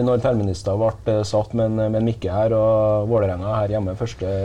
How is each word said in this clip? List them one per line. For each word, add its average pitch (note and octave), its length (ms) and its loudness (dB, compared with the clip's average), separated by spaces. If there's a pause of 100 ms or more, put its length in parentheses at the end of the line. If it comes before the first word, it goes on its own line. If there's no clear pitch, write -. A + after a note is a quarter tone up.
når B2 160 2
terminister G2+ 560 0
ble, A2 140 2 (160)
eh, G#2+ 160 2
satt G#2+ 320 -2
med A2+ 100 2
en, A2 100 0 (160)
med A2 60 0
en A2+ 80 2
Mikke A2+ 260 -2
her, A2 220 2
og G#2+ 560 2
Vålerenga G2+ 460 0
her G#2 180 0
hjemme G2 240 -2
første G#2 320 -6 (160)